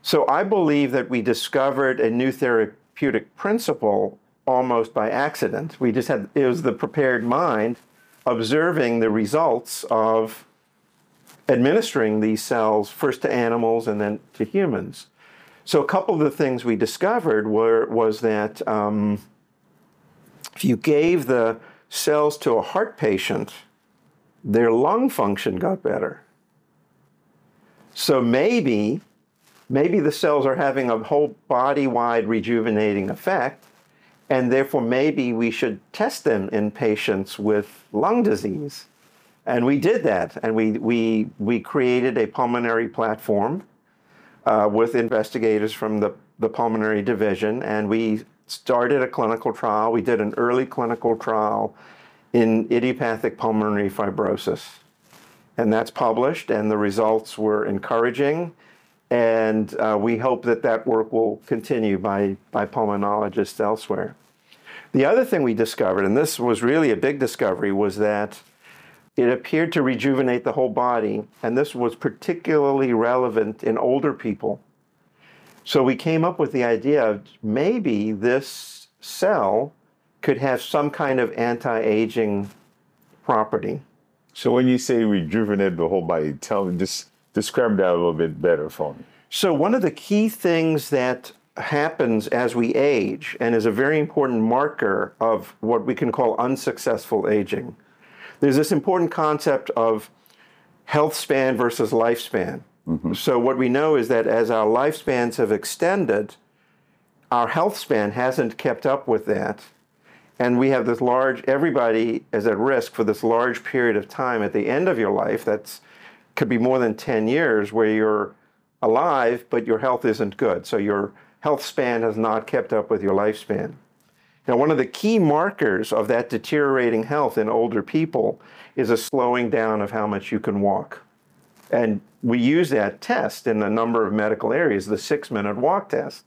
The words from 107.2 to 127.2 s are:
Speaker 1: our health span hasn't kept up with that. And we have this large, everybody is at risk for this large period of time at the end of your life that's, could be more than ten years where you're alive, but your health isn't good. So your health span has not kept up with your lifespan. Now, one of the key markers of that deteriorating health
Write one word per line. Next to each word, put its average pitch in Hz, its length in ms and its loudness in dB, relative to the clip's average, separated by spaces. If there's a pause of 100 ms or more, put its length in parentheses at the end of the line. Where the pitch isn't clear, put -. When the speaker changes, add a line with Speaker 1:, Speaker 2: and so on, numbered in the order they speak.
Speaker 1:
our 120 160 2
health 180 300 -2
span 104 340 0
hasn't 123 460 -2
kept - 280 -4
up 139 220 0
with 113 180 0
that. 104 360 -2 (760)
And 123 220 2
we 135 100 4
have 127 160 2
this 117 160 0
large, 127 440 2
everybody 120 840 2
is 107 140 -2
at 117 140 2
risk 127 340 0
for 123 100 -2
this 104 200 0
large 117 400 2
period 120 340 0
of 101 100 -4
time 123 360 -2
at 101 100 -4
the 107 140 -2
end 147 200 0
of 175 120 0
your 104 120 0
life 107 320 -2
that's, - 380 -4 (540)
could 131 120 0
be 117 120 0
more 127 180 2
than 117 160 2
ten 107 340 -2
years 113 460 0
where 110 160 2
you're 107 460 0 (480)
alive, 123 640 2
but 117 160 -2
your 113 140 2
health 127 260 0
isn't 107 320 0
good. 101 300 0
So 117 100 -2
your 101 340 0 (280)
health 147 260 -2
span 120 380 -2
has 110 120 0
not 110 300 -2
kept - 260 -2
up 107 200 -2
with 101 100 0
your 98 120 0
lifespan. 101 600 -2 (720)
Now, 127 80 2
one 143 160 4
of 156 60 2
the 131 80 2
key 214 340 0
markers 151 720 2
of 107 160 0
that 120 220 0
deteriorating 135 720 0
health 139 340 -2